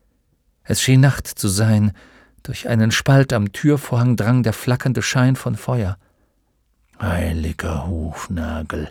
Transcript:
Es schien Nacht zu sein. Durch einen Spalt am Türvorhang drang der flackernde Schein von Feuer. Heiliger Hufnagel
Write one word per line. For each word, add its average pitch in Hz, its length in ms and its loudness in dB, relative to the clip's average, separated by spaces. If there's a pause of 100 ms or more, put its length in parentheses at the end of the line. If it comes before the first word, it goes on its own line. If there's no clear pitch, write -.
(640)
Es - 160 -4
schien 131 200 4
Nacht 135 260 4
zu - 220 -6
sein. 107 440 2 (500)
Durch - 260 -10
einen 117 220 2
Spalt 135 420 4
am 104 200 0
Türvorhang 127 640 0
drang 117 260 2
der 110 100 0
flackernde 123 500 -2
Schein 127 340 2
von 123 200 -4
Feuer. 107 420 -4 (1000)
Heiliger 82 840 -4
Hufnagel 78 1040 -6